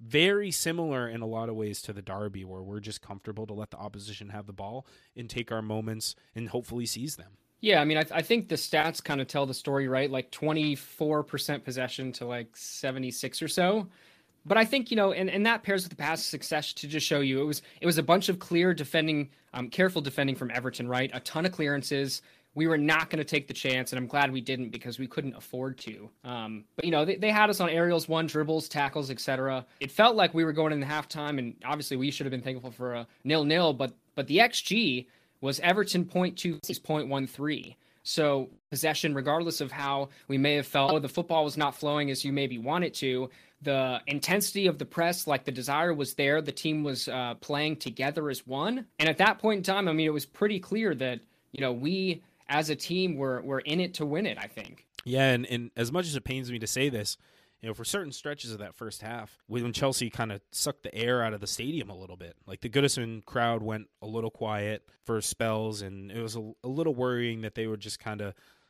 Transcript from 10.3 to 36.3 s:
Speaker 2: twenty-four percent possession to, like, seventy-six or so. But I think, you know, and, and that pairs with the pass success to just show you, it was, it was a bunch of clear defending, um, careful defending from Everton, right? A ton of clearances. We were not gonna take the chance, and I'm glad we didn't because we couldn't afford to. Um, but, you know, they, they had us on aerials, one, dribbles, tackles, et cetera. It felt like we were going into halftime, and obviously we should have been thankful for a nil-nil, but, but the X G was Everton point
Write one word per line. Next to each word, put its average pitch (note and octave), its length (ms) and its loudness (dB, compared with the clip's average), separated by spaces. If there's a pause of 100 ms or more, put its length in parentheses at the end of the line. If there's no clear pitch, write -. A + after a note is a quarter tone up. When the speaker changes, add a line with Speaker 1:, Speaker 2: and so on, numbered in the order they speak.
Speaker 2:
twenty-four D3+ 920 0
percent C#3+ 420 -4
possession B2+ 480 -4
to, B2 140 -8
like, A#2+ 280 -8
seventy-six C3 840 -6
or D#3+ 80 -2
so. F#3+ 400 2 (600)
But G3+ 80 6
I A3+ 80 8
think, A#3 280 0
you A#3 40 2
know, G3 140 6
and, F#3 180 0
and F#3+ 180 2
that A3+ 180 2
pairs G3 180 2
with F3+ 80 -8
the D3 60 -18
pass D#3 260 -2
success - 520 -2
to - 120 -10
just D3 180 -2
show D3+ 140 4
you, C3+ 240 4
it D3 40 2
was, D3 160 -2 (180)
it D#3+ 60 2
was E3 120 4
a D#3+ 60 4
bunch F3+ 240 6
of F#3 100 2
clear F3 340 4
defending, D3+ 580 2 (220)
um, B2 180 -4
careful F3+ 300 2
defending C3+ 360 0
from A#2+ 160 -4
Everton, B2 340 -4
right? B2+ 260 0
A B2+ 60 -6
ton D#3+ 280 -2
of F3+ 40 2
clearances. C#3+ 720 -2 (320)
We D#3+ 140 2
were D#3+ 100 4
not D#3 320 4
gonna D#3 140 0
take D3 240 0
the C#3 60 -8
chance, C3 360 0
and C3 80 -2
I'm B2 80 -4
glad C#3+ 240 4
we C3 100 -4
didn't B2 280 -4
because A#2 320 -10
we C3 80 -6
couldn't C#3 260 -6
afford B2+ 440 -8
to. G#2+ 300 -14 (140)
Um, A2 420 -8 (120)
but, - 80 -2
you E3+ 80 2
know, D3+ 120 6
they, F#3 120 0
they G#3+ 160 2
had G#3+ 180 6
us F#3+ 80 0
on F3 120 2
aerials, E3+ 380 2
one, D#3+ 200 2
dribbles, D3+ 400 0
tackles, C#3+ 420 -2
et B2 80 -8
cetera. C3 480 -2 (140)
It C3+ 100 -6
felt A3+ 240 8
like G3 180 6
we E3 120 4
were D#3+ 80 0
going D#3 200 2
into C#3+ 140 -2
halftime, D3 540 -4
and A#2 240 -6
obviously C#3 320 -4
we C3 160 0
should C#3+ 120 -4
have C#3 60 -4
been B2+ 100 -4
thankful B2+ 300 -8
for B2 240 -6
a A#2 140 -8 (160)
nil-nil, D#3 480 4
but, C3 220 -2 (200)
but C#3 140 -4
the D#3 120 6
X A#3+ 200 4
G C#3+ 480 0 (320)
was C3+ 180 0
Everton F#3 460 4
point F3+ 320 0